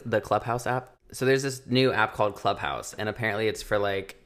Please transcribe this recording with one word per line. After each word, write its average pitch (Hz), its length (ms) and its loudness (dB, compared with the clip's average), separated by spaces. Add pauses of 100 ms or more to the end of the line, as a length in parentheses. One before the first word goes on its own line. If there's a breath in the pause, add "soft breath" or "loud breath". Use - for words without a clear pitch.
the 110 160 2
Clubhouse 117 460 0
app? 123 240 -2 (200)
So - 140 -4
there's 135 180 4
this 127 240 -6
new 127 240 4
app 107 220 2
called 104 220 2
Clubhouse, 82 580 -2
and 107 160 -4
apparently 107 400 -2
it's 101 120 -4
for, 107 160 0
like, 98 380 -2 (100)